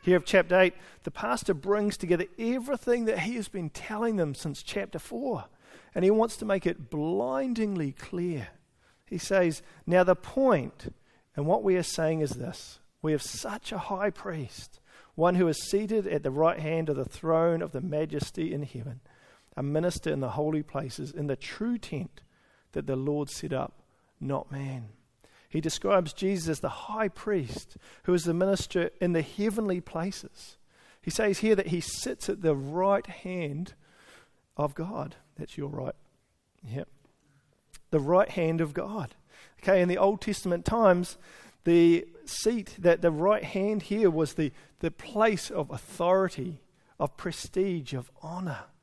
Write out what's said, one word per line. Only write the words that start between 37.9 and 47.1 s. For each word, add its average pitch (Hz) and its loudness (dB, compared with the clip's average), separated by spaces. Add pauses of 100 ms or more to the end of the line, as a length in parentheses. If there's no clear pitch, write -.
right 175 4
hand 165 0
of 147 -2
God. 196 -6 (480)
Okay, 190 6
in 180 4
the 180 0
Old 196 2
Testament 175 -2
times, 190 4 (480)
the 170 8 (160)
seat, - -2
that 170 6
the 170 4
right 180 2
hand 202 -2
here 202 4
was 156 0
the, 151 0 (260)
the 165 -2
place 220 0
of 156 -4
authority, 175 0 (360)
of 147 -2